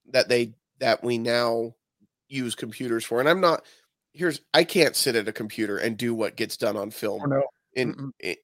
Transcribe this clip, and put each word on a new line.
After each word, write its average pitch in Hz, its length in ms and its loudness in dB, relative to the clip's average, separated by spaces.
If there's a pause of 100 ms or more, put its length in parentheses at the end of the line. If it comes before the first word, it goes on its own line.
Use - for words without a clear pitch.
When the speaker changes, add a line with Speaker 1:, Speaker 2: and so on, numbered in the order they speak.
(120)
Speaker 1:
that 214 160 4
they, 120 260 2 (260)
that 117 240 2
we 120 140 0
now 117 560 0 (540)
use 131 280 -4
computers 117 480 -4
for. 120 160 0
And 139 80 4
I'm 180 120 4
not, 170 240 2 (480)
here's, 151 280 -2 (140)
I 165 100 8
can't 160 320 2
sit 120 200 2
at 107 120 0
a 110 40 -4
computer 104 460 -4
and 113 200 -2
do 117 160 -2
what 110 220 -4
gets 113 200 -6
done 107 200 0
on 101 140 -6
film 101 320 -4
Speaker 2:
Oh, - 40 -4
no. 139 160 0 (320)
Speaker 1:
in, 123 200 -2
Speaker 2:
Mm-mm. 139 160 -10 (140)
Speaker 1:
i-, 90 200 -4